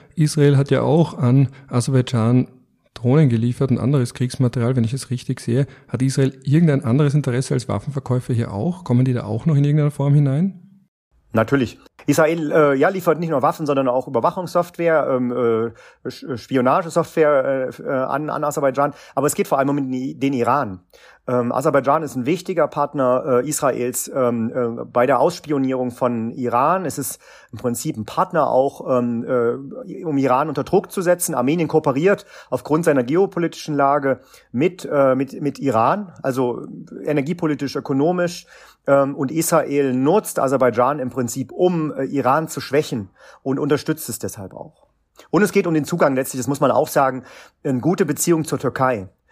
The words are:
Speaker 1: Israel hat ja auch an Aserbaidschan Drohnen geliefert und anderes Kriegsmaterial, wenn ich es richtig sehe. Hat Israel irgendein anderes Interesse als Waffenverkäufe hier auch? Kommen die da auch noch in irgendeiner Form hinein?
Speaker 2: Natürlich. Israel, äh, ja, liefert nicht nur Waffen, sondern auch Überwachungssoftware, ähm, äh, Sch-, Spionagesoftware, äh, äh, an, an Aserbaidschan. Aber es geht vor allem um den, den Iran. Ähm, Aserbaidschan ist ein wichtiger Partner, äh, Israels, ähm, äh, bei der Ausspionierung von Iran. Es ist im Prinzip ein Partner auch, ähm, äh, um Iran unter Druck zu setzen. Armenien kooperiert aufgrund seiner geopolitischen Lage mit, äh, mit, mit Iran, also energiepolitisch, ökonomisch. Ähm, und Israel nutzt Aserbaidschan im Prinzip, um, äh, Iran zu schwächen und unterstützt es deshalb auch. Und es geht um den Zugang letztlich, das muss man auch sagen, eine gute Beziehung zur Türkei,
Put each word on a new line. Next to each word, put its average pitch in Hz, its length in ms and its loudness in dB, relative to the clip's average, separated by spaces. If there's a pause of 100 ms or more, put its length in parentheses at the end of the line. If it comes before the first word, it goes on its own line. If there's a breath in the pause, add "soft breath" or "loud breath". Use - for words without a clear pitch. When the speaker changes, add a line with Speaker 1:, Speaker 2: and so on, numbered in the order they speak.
(140 loud breath)
Speaker 1:
Israel 147 420 4
hat 139 140 2
ja 131 100 2
auch 151 380 2
an 131 320 4 (180 loud breath)
Aserbaidschan 123 800 2 (460)
Drohnen 131 340 4
geliefert 120 420 0
und 120 80 2
anderes 127 360 0
Kriegsmaterial, 123 600 0
wenn 117 100 2
ich 113 100 -2
es - 160 -8
richtig 123 300 -6
sehe. 127 260 0 (220 loud breath)
Hat 117 120 -4
Israel 135 320 2 (120)
irgendein 147 380 4
anderes 139 300 2
Interesse 131 400 0
als 131 160 -2
Waffenverkäufe 127 640 -4
hier 117 220 -2
auch? 156 300 -4
Kommen 123 200 2
die 131 80 0
da 120 120 -4
auch 107 200 -4
noch 160 120 2
in 143 80 4
irgendeiner 147 260 2
Form 143 240 0
hinein? 147 480 2 (680)
Speaker 2:
Natürlich. 113 460 0 (280 loud breath)
Israel, 156 460 2
äh, 147 220 4
ja, 139 140 4
liefert 175 300 0
nicht 165 120 -4
nur 139 120 0
Waffen, 160 240 0
sondern 135 220 0
auch 127 180 0
Überwachungssoftware, 160 1040 0
ähm, 127 220 0
äh, 117 760 -4
Sch-, - 280 -10
Spionagesoftware, 139 1400 0
äh, - 60 -16
äh, 151 80 -6
an, 139 400 -2
an 151 140 -4
Aserbaidschan. 143 500 0 (220 loud breath)
Aber 139 100 0
es 143 80 0
geht - 140 -2
vor 143 100 0
allem 139 120 2
um 143 60 0
den, 131 440 -6
den 139 120 0
Iran. 117 500 0 (440 loud breath)
Ähm, 123 240 0
Aserbaidschan 139 540 2
ist 131 100 -10
ein 123 120 -4
wichtiger 165 420 -2
Partner, 131 720 0
äh, 139 60 -4
Israels, 123 640 -2
ähm, 120 400 0
äh, 120 300 -4
bei 123 220 0
der 131 120 4
Ausspionierung 131 720 -2
von 120 400 -4
Iran. 131 540 0
Es 139 140 -8
ist - 200 -8 (320 loud breath)
im 110 80 -16
Prinzip 127 380 -4
ein 110 80 -6
Partner 160 440 0
auch, 131 500 0
ähm, 120 260 -2
äh, 131 800 -4
um 147 140 -2
Iran 135 300 2
unter 143 140 -4
Druck 185 300 0
zu 196 100 -4
setzen. 175 320 0
Armenien 143 320 0
kooperiert 156 600 2 (220 loud breath)
aufgrund 156 360 -2
seiner 143 180 4
geopolitischen 165 720 -2
Lage 139 460 2 (320 soft breath)
mit, 170 320 -2
äh, 139 320 2
mit, 135 240 -4
mit 143 180 -4
Iran, 139 540 0 (100)
also 123 440 -2 (380)
energiepolitisch, 151 720 -2
ökonomisch. 170 720 -2 (400 loud breath)
Ähm, 139 280 4
und 139 180 -4
Israel 143 640 0
nutzt 151 440 0
Aserbaidschan 127 600 2
im 127 100 -4
Prinzip, 127 440 -6
um, 170 420 0
äh, 135 100 -4
Iran 139 440 0
zu - 120 -10
schwächen 135 480 -2 (340 loud breath)
und 135 160 -2
unterstützt 151 520 -2
es 113 80 -8
deshalb - 340 -10
auch. - 360 -18 (420 loud breath)
Und 175 120 4
es 208 100 0
geht 196 140 2
um 170 60 0
den 151 140 0
Zugang 170 280 2
letztlich, 131 260 -4
das 113 80 -6
muss 139 120 -2
man 139 100 2
auch 131 180 2
sagen, 131 340 0 (400 loud breath)
eine 131 180 -2
gute 180 240 2
Beziehung 160 400 0
zur 139 140 -6
Türkei, 123 500 -2 (240 soft breath)